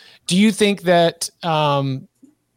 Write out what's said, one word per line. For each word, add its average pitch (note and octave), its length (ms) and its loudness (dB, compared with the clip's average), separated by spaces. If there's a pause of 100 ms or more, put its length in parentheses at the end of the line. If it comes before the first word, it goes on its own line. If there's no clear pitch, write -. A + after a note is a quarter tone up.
(260)
do F3+ 100 -2
you G#3 160 4
think G3+ 300 -2
that, E3+ 480 0 (120)
um, C#3+ 640 -2 (480)